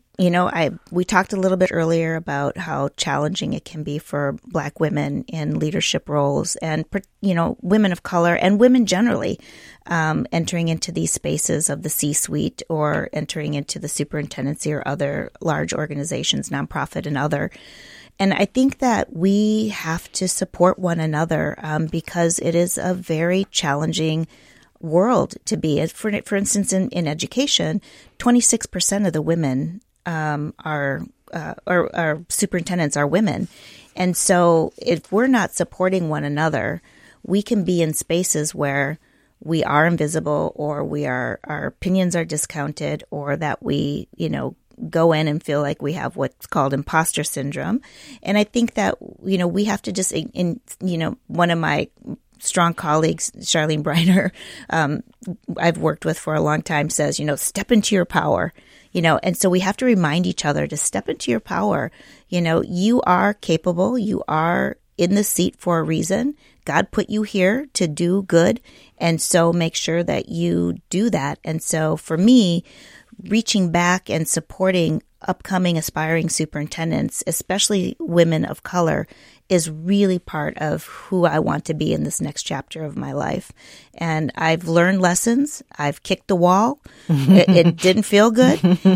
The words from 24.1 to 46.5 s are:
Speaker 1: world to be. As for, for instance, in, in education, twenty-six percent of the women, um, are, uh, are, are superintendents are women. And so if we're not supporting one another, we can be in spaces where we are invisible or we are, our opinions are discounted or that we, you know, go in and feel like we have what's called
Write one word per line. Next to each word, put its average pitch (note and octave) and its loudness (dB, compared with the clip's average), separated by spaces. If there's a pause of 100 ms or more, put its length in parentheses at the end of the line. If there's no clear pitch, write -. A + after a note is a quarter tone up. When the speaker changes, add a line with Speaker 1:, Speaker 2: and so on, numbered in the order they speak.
Speaker 1:
world F3+ 2 (100)
to - -4
be. D#3 0
As E3 -2
for, G#3+ -6 (120)
for - -4
instance, G3 0
in, F#3+ 0
in E3+ -4
education, D#3+ -2 (360)
twenty-six A#3+ 2
percent G3 -2
of D#3 0
the D#3 -2
women, D#3 -2 (240)
um, D3+ -4
are, D3 -4 (300)
uh, D#3+ -8 (100)
are, F3+ 2
are D#3+ -2
superintendents F3 -2
are D3 2
women. F#3 0 (480)
And F3+ 0
so E3+ 4
if - -4
we're A#3 2
not A#3+ 2
supporting F3+ 0
one D3+ -4
another, D3 -2 (420)
we G3 0
can G#3 0
be E3+ 2
in D#3 0
spaces D#3+ -2
where C#3+ -2 (400)
we D#3+ -2
are D3+ 2
invisible D#3+ 0
or D3 -4
we D3 -4
are, B2+ -4
our D3+ -8
opinions F3+ 0
are E3 -2
discounted D3+ -6
or C#3+ -4
that D3+ -4
we, C#3+ -2
you D#3+ -4
know, C3 -6 (340)
go E3 4
in D#3 2
and D3+ -2
feel D3 -2
like D3 -4
we D3 -4
have C#3 -6
what's - -6
called C#3 0